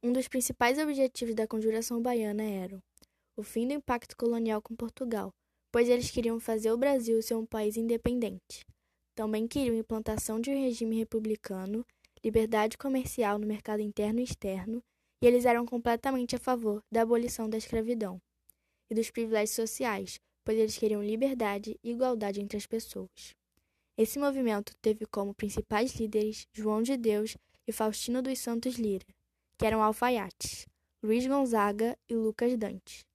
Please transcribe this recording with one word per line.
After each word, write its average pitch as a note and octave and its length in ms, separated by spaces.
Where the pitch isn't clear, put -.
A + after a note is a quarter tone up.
Um A#3+ 80
dos B3+ 160
principais B3+ 520
objetivos C4+ 560
da A3 120
Conjuração A3+ 540
Baiana A3 420
era F#3+ 360
o G#3+ 60
fim A#3 240
do C4+ 60
impacto C4 440
colonial A#3 440
com A3+ 140
Portugal, A3+ 560
pois A#3+ 160
eles B3 220
queriam A3+ 300
fazer A3 320
o A3+ 60
Brasil A#3 440
ser A3+ 140
um A3+ 100
país G#3+ 320
independente. A3+ 880
Também G#3+ 340
queriam A#3+ 300
implantação A3 640
de B3 80
um C#4 120
regime A3+ 360
republicano, A3 880
liberdade A3 540
comercial B3+ 600
no G#3+ 80
mercado G#3+ 340
interno G#3 380
e B3 40
externo, G#3 580
e B3 60
eles B3 180
eram A#3+ 200
completamente A#3+ 720
a B3 40
favor A3+ 420
da A3+ 100
abolição A#3 480
da A3 80
escravidão A3 640
e A3 60
dos A3 140
privilégios A3 460
sociais, A3 640
pois A3 140
eles A3 200
queriam G#3 260
liberdade G#3+ 800
e A#3 80
igualdade A3+ 500
entre G3+ 160
as G3+ 80
pessoas. - 680
Esse A3+ 220
movimento C4 600
teve G#3+ 240
como G3+ 280
principais G#3+ 640
líderes G#3+ 580
João G#3+ 280
de C4 160
Deus A3 400
e A#3 60
Faustino A3 500
dos B3+ 180
Santos A#3 360
Lira, G#3 300
que - 80
eram A3 160
alfaiates, G#3+ 840
Luiz A3+ 240
Gonzaga A#3 720
e A#3 60
Lucas A3+ 440
Dante. - 580